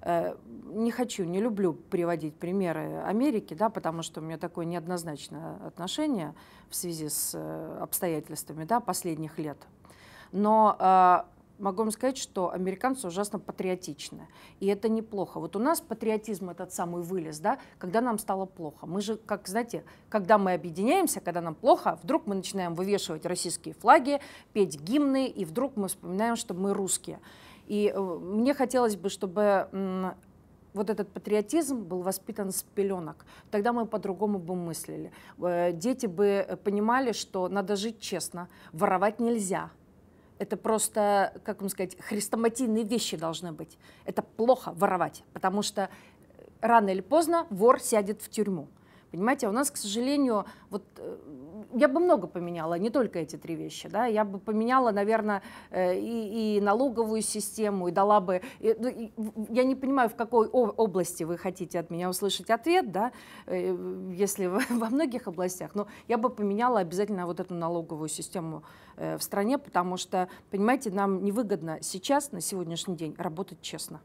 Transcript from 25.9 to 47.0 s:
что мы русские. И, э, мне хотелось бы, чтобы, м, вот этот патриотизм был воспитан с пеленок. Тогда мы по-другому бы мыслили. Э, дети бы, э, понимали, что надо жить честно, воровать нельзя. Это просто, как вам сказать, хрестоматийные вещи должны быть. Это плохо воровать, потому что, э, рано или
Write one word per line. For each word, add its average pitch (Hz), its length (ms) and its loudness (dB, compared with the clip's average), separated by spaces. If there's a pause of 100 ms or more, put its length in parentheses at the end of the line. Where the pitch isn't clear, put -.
что 208 180 -6
мы 196 200 0
русские. 190 440 -4 (480)
И, 208 280 2
э, 196 60 -2
мне 196 540 0
хотелось 240 420 2
бы, 180 120 -6
чтобы, 196 640 2
м, 190 420 -4 (600)
вот 202 160 -2
этот 208 180 -2
патриотизм 233 720 -2
был 180 200 -6
воспитан 190 500 -4
с - 100 -4
пеленок. 185 640 -4 (240)
Тогда 214 220 2
мы 233 140 0
по-другому 202 520 -2
бы 175 160 -4
мыслили. 165 560 -6 (280)
Э, 175 340 2
дети 233 340 -2
бы, 190 180 2 (240)
э, 185 80 -6
понимали, 220 560 0
что 185 360 -4
надо 196 260 0
жить 220 260 -4
честно, 175 480 -8 (240)
воровать 196 460 2
нельзя. 196 520 -2 (680)
Это 196 180 -4
просто, 208 760 2 (120)
как 208 160 -6
вам 196 80 -2
сказать, 185 300 -4
хрестоматийные 226 840 0
вещи 208 320 -2
должны 165 360 -4
быть. 156 240 -14 (280)
Это - 180 -2
плохо 247 500 2
воровать, 175 600 2
потому 190 300 0
что, 202 200 -2
э, 185 60 -2 (720)
рано 220 300 8
или 190 100 2